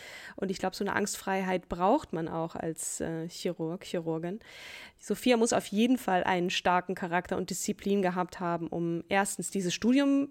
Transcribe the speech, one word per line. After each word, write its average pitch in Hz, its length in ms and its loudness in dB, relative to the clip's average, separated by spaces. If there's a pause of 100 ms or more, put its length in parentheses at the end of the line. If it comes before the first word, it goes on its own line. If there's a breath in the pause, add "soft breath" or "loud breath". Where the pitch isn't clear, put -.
(360 loud breath)
Und 196 140 -4
ich 185 80 -4
glaub, 185 160 -2
so 208 100 -2
eine 196 100 -2
Angstfreiheit 190 760 -2
braucht 196 420 2
man 165 160 -4
auch 165 260 -4
als, - 460 -6
äh, 165 280 -4
Chirurg, 170 560 -6
Chirurgin. 165 540 -4 (640 loud breath)
Sophia 240 380 2
muss 233 160 4
auf - 140 2
jeden 233 280 4
Fall 185 280 2
einen 180 260 2
starken 180 440 2
Charakter 175 440 -2
und 185 100 -2
Disziplin 202 540 0
gehabt 180 360 0
haben, 170 300 -2
um 170 400 -2
erstens 196 420 0
dieses 180 220 0
Studium 277 580 4